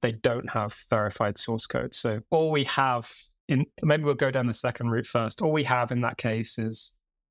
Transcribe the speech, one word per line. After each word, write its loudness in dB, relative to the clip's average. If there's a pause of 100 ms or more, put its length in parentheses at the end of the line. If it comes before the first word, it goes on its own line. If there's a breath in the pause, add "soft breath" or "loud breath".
they 2
don't 0
have -2 (120)
verified 0
source -2
code. -4
So 0
all 2
we 2
have 0 (380)
in, 2 (160)
maybe 4
we'll 2
go 0
down 0
the -2
second -2
route 0
first. -2
All 2
we 2
have 0
in 0
that -2
case -2
is -4 (360)